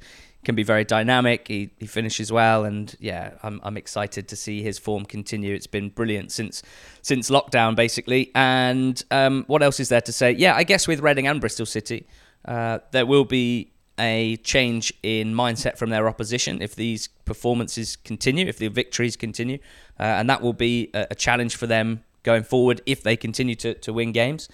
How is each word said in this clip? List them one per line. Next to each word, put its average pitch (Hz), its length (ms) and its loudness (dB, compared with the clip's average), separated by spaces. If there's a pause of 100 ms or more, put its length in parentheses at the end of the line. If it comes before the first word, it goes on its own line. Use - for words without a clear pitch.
(460)
can 120 100 0
be 107 80 2
very 107 220 4
dynamic. 120 640 2
He, 101 300 -6
he 107 60 -12
finishes 110 460 -4
well, 113 320 4
and 104 360 -6
yeah, 95 340 -8 (100)
I'm, 104 180 -10
I'm 101 140 -8
excited 101 540 -8
to 104 80 -12
see 104 260 -8
his 104 160 -6
form 104 240 -4
continue. 101 500 -6
It's - 140 -8
been 101 220 -6
brilliant 107 420 -4
since, - 320 -8 (380)
since 127 280 0
lockdown, 120 460 2
basically. 123 580 0
And, 131 800 2
um, 135 360 2
what 151 140 2
else 139 200 4
is 127 80 -4
there 120 100 4
to 117 140 -4
say? 123 180 4
Yeah, 160 240 4
I 156 80 2
guess 190 240 2
with 156 140 0
Reading 139 260 2
and 147 140 0
Bristol 113 240 -4
City, 110 420 -8 (380)
uh, 117 340 -4 (120)
there 127 140 2
will 139 200 6
be 120 480 -2 (260)
a 113 380 0
change 120 560 0 (100)
in 110 300 0
mindset 120 440 -2
from 113 120 -4
their 110 180 2
opposition 110 540 -4
if 104 120 -8
these 113 360 -6 (160)
performances 117 720 -2
continue, 135 500 -2
if - 120 -8
the 110 100 -2
victories 120 480 -2
continue, 120 400 -6 (420)
uh, - 40 -4
and 107 260 2
that 135 120 2
will 120 120 0
be 120 400 0
a, 104 180 -2
a - 40 -6
challenge 120 420 0
for 120 100 -6
them 113 340 0 (220)
going 113 200 4
forward 123 420 4
if 135 180 -2
they 113 140 2
continue 117 380 -2
to, 117 180 -4
to - 180 -8
win 113 220 -2
games. 127 400 0